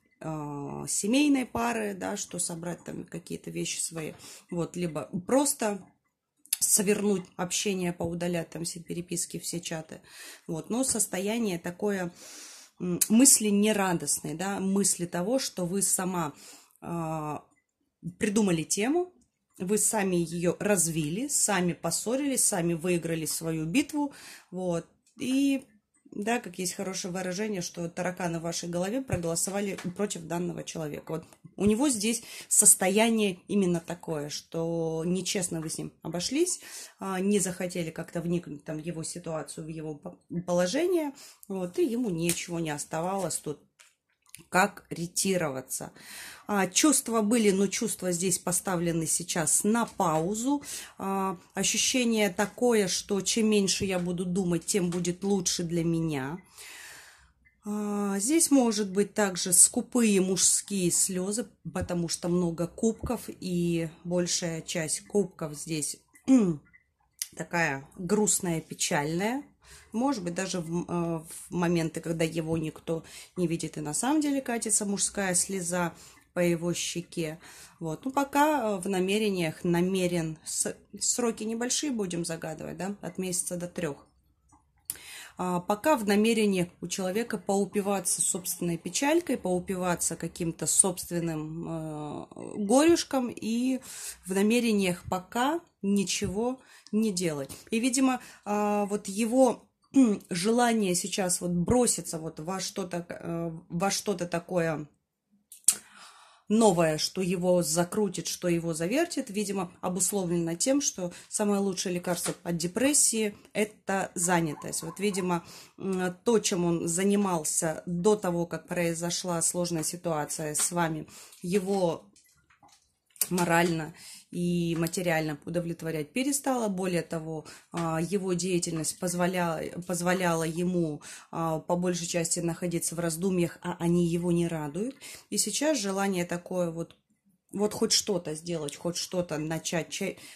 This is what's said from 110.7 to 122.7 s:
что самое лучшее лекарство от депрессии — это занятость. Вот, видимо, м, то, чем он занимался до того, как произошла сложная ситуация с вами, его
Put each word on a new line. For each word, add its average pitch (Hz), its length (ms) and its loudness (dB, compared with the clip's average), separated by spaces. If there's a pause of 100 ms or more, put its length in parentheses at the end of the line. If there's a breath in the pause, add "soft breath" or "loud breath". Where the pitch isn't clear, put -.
что 175 320 -4 (160 loud breath)
самое 202 320 0
лучшее 190 340 -2
лекарство 175 480 -2
от 175 140 -2
депрессии — 220 800 2 (160)
это 196 640 -2
занятость. 170 680 0
Вот, 160 160 -10
видимо, 185 460 0 (340 loud breath)
м, 185 460 -2
то, 233 140 6
чем 185 260 0
он 170 240 2
занимался 175 960 2
до 180 300 4
того, 170 300 0
как 160 200 -8
произошла 170 760 -2
сложная 170 420 0
ситуация 156 680 -4
с - 180 0
вами, 160 340 0 (360 loud breath)
его 185 640 0 (1200)